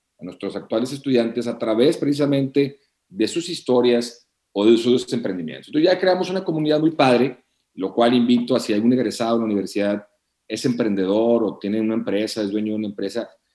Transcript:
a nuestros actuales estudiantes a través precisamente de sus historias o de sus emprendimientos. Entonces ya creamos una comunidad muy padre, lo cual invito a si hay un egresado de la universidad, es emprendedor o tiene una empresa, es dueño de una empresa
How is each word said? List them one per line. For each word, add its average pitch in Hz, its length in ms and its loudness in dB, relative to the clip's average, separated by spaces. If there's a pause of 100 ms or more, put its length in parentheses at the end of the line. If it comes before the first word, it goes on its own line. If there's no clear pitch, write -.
(180)
a 82 60 -16
nuestros 90 320 -10
actuales 120 360 -4
estudiantes 120 540 -2
a 120 120 -6
través 120 380 2
precisamente 139 840 0 (280)
de 101 200 -2
sus 165 200 -6
historias 120 800 0 (240)
o 101 140 2
de 117 100 8
sus 120 360 0
emprendimientos. 87 560 -8
Entonces 160 240 2
ya 180 60 2
creamos 180 320 0
una 190 140 -4
comunidad 156 360 0
muy 160 100 2
padre, 131 540 2 (300)
lo 95 200 -6
cual 120 200 4
invito 120 420 2
a 113 40 0
si 117 120 -4
hay 104 80 2
un 120 120 4
egresado 117 420 -2
de 113 60 0
la 113 60 -2
universidad, 101 600 -2 (400)
es - 180 -8
emprendedor 113 800 2
o 95 140 -4
tiene 104 220 -2
una 110 140 0
empresa, 110 480 -2
es 101 80 -2
dueño 107 220 -2
de 107 60 -4
una 107 100 -4
empresa 98 420 -8 (240)